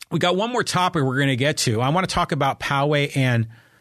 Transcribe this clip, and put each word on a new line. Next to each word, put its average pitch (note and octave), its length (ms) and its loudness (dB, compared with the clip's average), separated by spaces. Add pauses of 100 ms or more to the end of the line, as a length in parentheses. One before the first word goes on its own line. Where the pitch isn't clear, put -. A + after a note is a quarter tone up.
(100)
we E3 80 -2
got F3+ 160 2
one G#3+ 160 -2
more A#3+ 140 0
topic F3 380 0
we're C3 160 0
gonna C#3 180 2
get C#3+ 220 0
to. A#2 240 0
I C3 80 0
wanna F3+ 160 0
talk F3 260 -2
about C#3 260 0
Poway C#3+ 560 0
and, B2 340 2 (320)